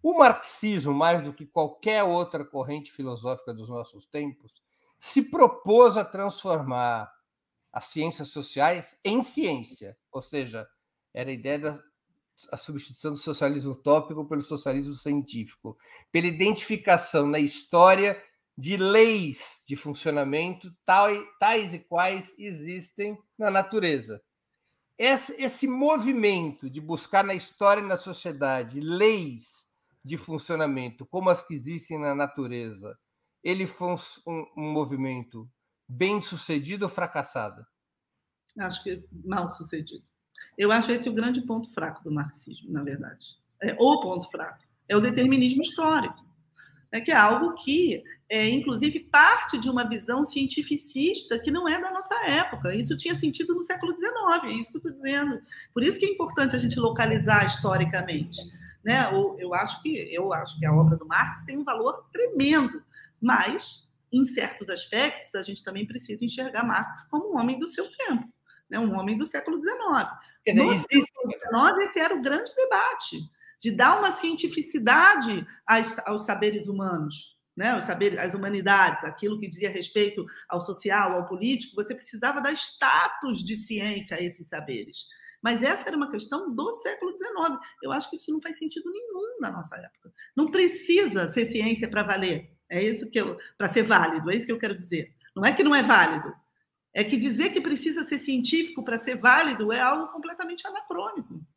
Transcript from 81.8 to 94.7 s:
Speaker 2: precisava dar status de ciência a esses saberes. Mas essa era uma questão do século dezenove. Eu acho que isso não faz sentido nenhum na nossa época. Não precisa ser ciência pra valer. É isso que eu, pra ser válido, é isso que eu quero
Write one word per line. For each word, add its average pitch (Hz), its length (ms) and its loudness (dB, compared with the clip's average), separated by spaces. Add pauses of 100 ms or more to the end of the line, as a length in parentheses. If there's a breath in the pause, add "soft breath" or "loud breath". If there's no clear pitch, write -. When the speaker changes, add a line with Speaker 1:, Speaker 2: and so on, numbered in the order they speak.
Speaker 2:
precisava 254 460 -4
dar 277 120 -2
status 269 920 0
de 214 120 -4
ciência 202 600 -4
a 175 60 -6
esses 175 240 -8
saberes. 139 600 -10 (360 loud breath)
Mas 226 200 0
essa 330 260 0
era 330 80 -4
uma 285 140 -2
questão 285 440 -6
do 349 180 -4
século - 400 -8
dezenove. 339 460 -4 (240 loud breath)
Eu 269 100 -6
acho 294 160 -4
que 311 80 -12
isso - 160 -8
não 311 80 -2
faz 320 180 -12
sentido 320 320 -8
nenhum 440 500 -8
na 208 100 -4
nossa 170 260 -12
época. - 360 -20 (220 loud breath)
Não 294 120 2
precisa 339 840 2
ser 226 180 0
ciência 220 440 -2
pra 208 120 0
valer. 185 480 -2 (200)
É 180 120 -2
isso 220 280 -2
que 226 100 0
eu, 185 180 -6 (180 loud breath)
pra 202 120 -2
ser 220 140 4
válido, 170 480 4
é 202 60 2
isso 233 100 -4
que 233 60 -2
eu 226 60 -2
quero 202 180 -4